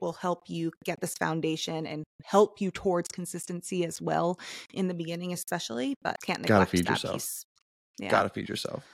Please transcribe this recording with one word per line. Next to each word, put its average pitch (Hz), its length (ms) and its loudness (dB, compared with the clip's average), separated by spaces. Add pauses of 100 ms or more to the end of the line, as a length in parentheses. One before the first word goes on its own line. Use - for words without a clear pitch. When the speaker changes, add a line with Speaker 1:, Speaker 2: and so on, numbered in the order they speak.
Speaker 1:
will 170 100 -2
help 175 360 -2
you 165 220 -2 (140)
get - 160 -4
this 170 180 -4
foundation 160 680 0
and 156 180 -8 (180)
help - 380 6
you 190 100 2
towards 175 380 0
consistency 175 800 -4
as 165 160 -8
well 170 360 2 (360)
in 190 140 0
the 180 60 -2
beginning, 170 380 -4
especially, 226 720 -4
but - 200 -2
can't - 220 -4
Speaker 2:
Gotta 98 220 8
Speaker 1:
neglect - 60 -12
Speaker 2:
feed 90 120 4
Speaker 1:
that - 60 2
Speaker 2:
yourself. - 240 -2
Speaker 1:
piece. - 280 -6 (560)
Yeah. 98 120 -6
Speaker 2:
Gotta 101 180 4
feed - 220 -6
yourself. - 440 -6